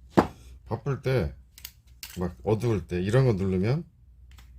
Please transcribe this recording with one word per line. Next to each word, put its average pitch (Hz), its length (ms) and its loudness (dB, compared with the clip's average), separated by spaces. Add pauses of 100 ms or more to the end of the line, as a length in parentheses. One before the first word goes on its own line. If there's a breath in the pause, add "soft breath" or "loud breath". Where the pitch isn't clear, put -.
(680 loud breath)
바쁠 123 360 -4
때, 110 320 0 (840)
막 87 260 -4
어두울 107 420 0
때 90 160 -2
이런 117 220 4
거 123 80 4
누르면 98 520 0 (760)